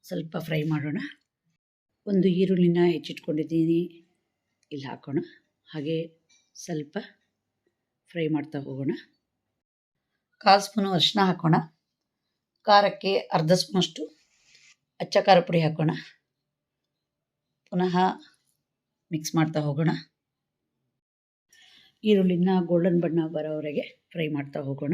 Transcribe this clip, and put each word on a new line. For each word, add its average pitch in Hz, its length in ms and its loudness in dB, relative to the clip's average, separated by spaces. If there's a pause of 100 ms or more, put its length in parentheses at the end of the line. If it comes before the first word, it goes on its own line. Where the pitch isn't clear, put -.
ಸ್ವಲ್ಪ 170 340 -10
ಫ್ರೈ 160 260 -4
ಮಾಡೋಣ. 151 340 -4 (1080)
ಒಂದು 190 220 2
ಈರುಳ್ಳಿನ 180 580 2
ಹೆಚ್ಚಿಟ್ಕೊಂಡಿದ್ದೀನಿ, 160 960 -2 (880)
ಇಲ್ಲಿ 135 160 -12
ಹಾಕೋಣ. 131 320 -8 (460)
ಹಾಗೆ 160 520 -8 (380)
ಸ್ವಲ್ಪ 151 420 -10 (1080)
ಫ್ರೈ 165 200 -4
ಮಾಡ್ತಾ 147 320 -4
ಹೋಗೋಣ. 139 320 -6 (1500)
ಕಾಲು 202 240 6
ಸ್ಪೂನು 196 300 -2
ಅರಿಶಿನ 185 300 0
ಹಾಕೋಣ. 175 340 2 (1040)
ಖಾರಕ್ಕೆ 202 560 4
ಅರ್ಧ 160 340 0
ಸ್ಪೂನಷ್ಟು 185 540 0 (920)
ಅಚ್ಚ 180 260 -2
ಖಾರ 185 140 8
ಪುಡಿ 170 220 2
ಹಾಕೋಣ. 156 300 0 (1800)
ಪುನಃ 180 280 0 (1120)
ಮಿಕ್ಸ್ 156 240 -8
ಮಾಡ್ತಾ 160 240 0
ಹೋಗೋಣ. 147 300 -2 (2250)
ಈರುಳ್ಳಿನ 185 460 4 (160)
ಗೋಲ್ಡನ್ 175 360 2
ಬಣ್ಣ 165 260 0
ಬರೋವರೆಗೆ 156 840 -8
ಫ್ರೈ 170 160 -4
ಮಾಡ್ತಾ 143 320 -6
ಹೋಗೋಣ. 139 340 -6